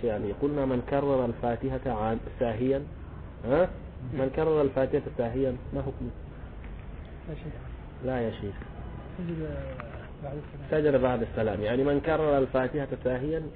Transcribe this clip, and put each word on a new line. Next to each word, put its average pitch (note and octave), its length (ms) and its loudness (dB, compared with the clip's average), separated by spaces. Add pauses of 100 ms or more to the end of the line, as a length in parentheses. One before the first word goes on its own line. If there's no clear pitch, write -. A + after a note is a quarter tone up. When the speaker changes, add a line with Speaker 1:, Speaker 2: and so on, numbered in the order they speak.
Speaker 1:
شيء A#2+ 100 2
عليه. G#2 320 0
قلنا C#3+ 220 2
من B2+ 260 2
كرر C#3 340 4
الفاتحة B2 680 0
عن-، A2 260 0 (220)
ساهيا، B2+ 420 2 (600)
ها؟ D#3 240 6 (440)
من C3+ 240 2
كرر D#3 260 4
الفاتحة C3+ 400 4 (160)
ساهيا B2 380 2 (180)
ما C#3 60 0
حكمه؟ B2+ 300 -4 (1200)
Speaker 2:
لا D#3 60 -6
شيء. D3+ 180 -8 (540)
Speaker 1:
لا B2+ 140 0
يا A2+ 100 0
شيخ. G#2 240 -6 (640)
Speaker 2:
سجد E3+ 220 -4 (800)
بعد C#3 140 -6
السلام. - 460 -2
Speaker 1:
سجد C#3 200 8
بعد B2 200 4
السلام. G#2+ 380 0
يعني A#2+ 240 2
من C#3+ 160 4
كرر D3+ 380 4
الفاتحة C3 500 2 (160)
ساهيا C#3 380 0 (140)